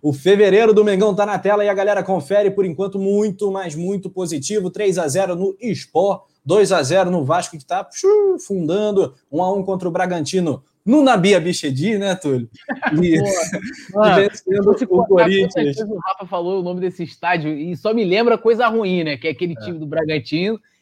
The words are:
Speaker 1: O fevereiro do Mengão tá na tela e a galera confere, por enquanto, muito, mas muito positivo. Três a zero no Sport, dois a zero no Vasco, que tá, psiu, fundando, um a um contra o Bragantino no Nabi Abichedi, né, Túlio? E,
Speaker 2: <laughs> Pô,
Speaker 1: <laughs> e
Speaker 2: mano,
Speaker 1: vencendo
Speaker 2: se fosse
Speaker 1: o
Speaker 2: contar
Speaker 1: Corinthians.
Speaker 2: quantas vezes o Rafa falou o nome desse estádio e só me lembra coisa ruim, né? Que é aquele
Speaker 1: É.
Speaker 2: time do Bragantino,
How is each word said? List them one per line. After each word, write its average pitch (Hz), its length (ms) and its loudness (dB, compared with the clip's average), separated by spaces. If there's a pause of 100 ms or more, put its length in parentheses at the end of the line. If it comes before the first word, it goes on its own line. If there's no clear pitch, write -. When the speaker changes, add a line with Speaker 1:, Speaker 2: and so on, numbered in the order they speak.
Speaker 1:
O 147 120 0
fevereiro 202 600 4
do 208 120 6
Mengão 202 300 2
tá 202 120 2
na 202 120 -2
tela 208 260 0
e 208 40 0
a 202 60 0
galera 196 280 0
confere, 190 480 0
por 196 140 0
enquanto, 190 340 -4
muito, 202 540 0
mas 185 220 -6
muito 190 360 -6
positivo. 180 600 -4
Três 190 280 -2
a 170 80 -2
zero 175 300 -2
no 190 240 -4
Sport, 196 640 -2 (220)
dois 190 280 4
a 156 100 0
zero 180 280 2
no 175 140 0
Vasco, 165 320 -2
que 147 80 -18
tá, 190 200 -6
psiu, 392 540 2
fundando, 196 760 -2 (160)
um 151 120 -2
a 185 100 0
um 196 100 -2
contra 185 240 -4
o 170 60 -4
Bragantino 175 720 -2 (200)
no 285 180 4
Nabi 202 320 6
Abichedi, 170 640 -2
né, 196 180 -2
Túlio? 131 320 -4 (520)
E, 170 200 2
Speaker 2:
<laughs> 196 720 -6
Pô, 208 100 0
Speaker 1:
<laughs> - 0 -
e 214 60 6
Speaker 2:
mano, 185 80 4
Speaker 1:
vencendo 202 180 2 (220)
Speaker 2:
se 202 80 0
fosse 202 200 2
Speaker 1:
o 196 40 -10
Speaker 2:
contar 180 200 2
Speaker 1:
Corinthians. 185 440 4
Speaker 2:
quantas 156 120 -2 (120)
vezes 214 140 -8
o 202 80 -8
Rafa 190 280 -8
falou 180 340 -4
o - 40 -6
nome 180 160 -6
desse 180 240 -6
estádio 170 520 -4
e 165 200 -8
só 214 180 -2
me 233 80 0
lembra 220 360 2
coisa 226 280 2
ruim, 196 380 0
né? 147 140 -4
Que 160 100 -6
é - 20 -2
aquele 175 280 -6
Speaker 1:
É. - 40 -16
Speaker 2:
time 175 160 -10
do 156 80 -10
Bragantino, 156 720 -4 (240)